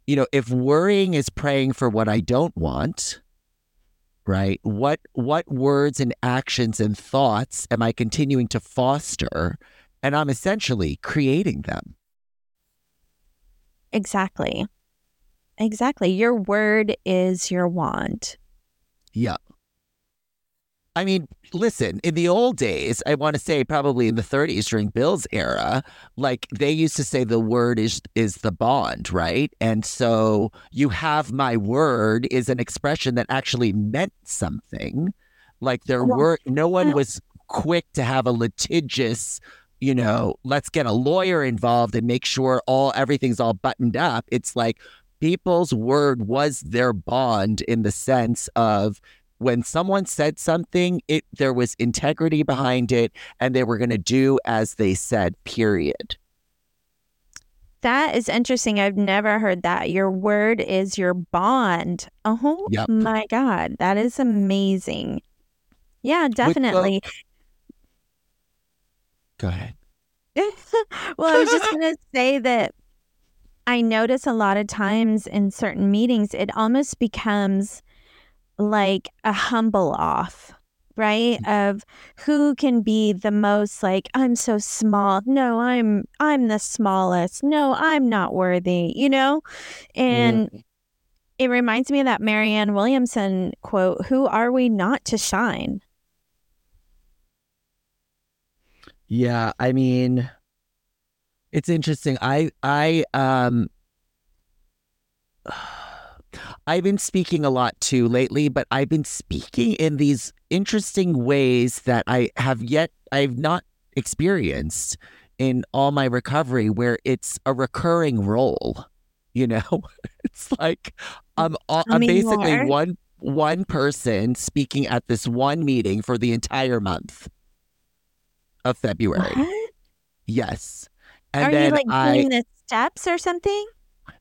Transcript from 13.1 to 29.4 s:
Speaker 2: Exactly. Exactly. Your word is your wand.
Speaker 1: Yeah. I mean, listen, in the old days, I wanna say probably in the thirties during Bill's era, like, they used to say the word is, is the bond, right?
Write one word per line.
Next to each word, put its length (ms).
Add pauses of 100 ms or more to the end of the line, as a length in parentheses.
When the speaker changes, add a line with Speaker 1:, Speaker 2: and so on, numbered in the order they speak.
Speaker 2:
Exactly. 720 (920)
Exactly. 520
Your 240
word 680
is 460
your 180
wand. 680 (800)
Speaker 1:
Yeah. 220 (1600)
I 100
mean, 240 (240)
listen, 500
in 120
the 120
old 300
days, 500
I 100
wanna 220
say 260
probably 440
in 60
the 80
thirties 440
during 220
Bill's 420
era, 520 (340)
like, 300 (120)
they 120
used 260
to 80
say 180
the 160
word 400
is, 220 (140)
is 220
the 140
bond, 600
right? 480